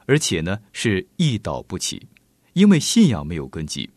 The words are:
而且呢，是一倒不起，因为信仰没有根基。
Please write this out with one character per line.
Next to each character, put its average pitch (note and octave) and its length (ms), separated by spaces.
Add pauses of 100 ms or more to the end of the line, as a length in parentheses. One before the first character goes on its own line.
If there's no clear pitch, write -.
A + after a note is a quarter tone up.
而 C#3 120
且 F#2 240
呢， F#2 180 (120)
是 G2 360 (100)
一 C#3+ 200
倒 C#2 240
不 - 160
起， - 300 (460)
因 G3+ 160
为 F3+ 100
信 G#3 300
仰 D#2+ 160
没 D#2+ 100
有 C#2+ 120
根 D#2+ 200
基。 - 300